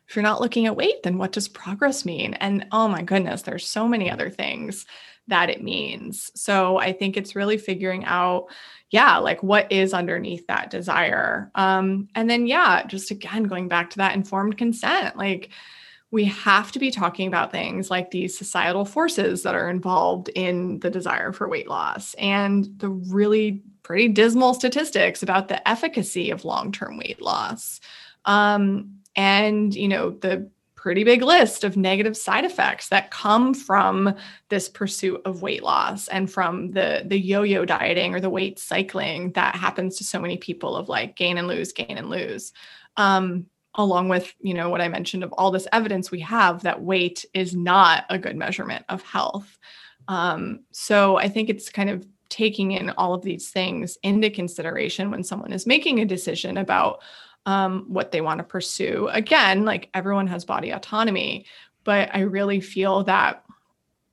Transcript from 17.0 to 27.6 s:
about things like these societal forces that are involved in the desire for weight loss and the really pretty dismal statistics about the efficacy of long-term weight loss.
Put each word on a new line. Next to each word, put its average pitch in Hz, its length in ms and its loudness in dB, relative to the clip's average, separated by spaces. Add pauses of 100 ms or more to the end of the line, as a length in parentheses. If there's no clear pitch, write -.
about 175 240 0
things 185 400 -6
like 180 180 -2
these 180 260 -4
societal 180 500 -2
forces 302 580 0
that 190 100 0
are 175 160 -2
involved 180 600 0
in 180 500 -2
the 175 100 -2
desire 175 420 -2
for 185 160 -6
weight 160 200 -6
loss - 480 -6
and 202 520 2 (120)
the 202 100 -4
really 202 720 0 (220)
pretty 202 240 2
dismal 233 480 6
statistics 254 640 0
about 190 280 0
the - 200 -2
efficacy 226 640 -2
of - 140 -8
long-term - 520 -4
weight - 240 -10
loss. - 580 -4 (460)